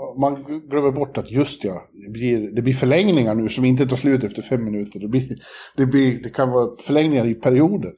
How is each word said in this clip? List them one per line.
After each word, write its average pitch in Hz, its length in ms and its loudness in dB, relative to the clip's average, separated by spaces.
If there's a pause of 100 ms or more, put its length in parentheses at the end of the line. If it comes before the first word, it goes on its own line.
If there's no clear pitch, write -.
(200)
man 143 500 -2
glömmer 143 200 2
bort 135 280 -4
att 98 120 -8
just 127 340 -2
ja, 90 240 -8 (180)
det 104 60 -14
blir, 113 420 -2
det 120 80 0
blir 127 120 2
förlängningar 135 600 4
nu 110 140 0
som 127 160 -2
inte 127 220 4
tar 131 100 0
slut 131 280 2
efter 104 180 -8
fem 120 220 -4
minuter. 104 360 -6
Det 104 80 -8
blir, 131 200 -2 (480)
det 135 100 2
blir, 131 360 2
det 113 80 -10
kan 131 200 0
vara 123 300 0
förlängningar 147 460 2
i 117 80 0
perioder. 131 640 2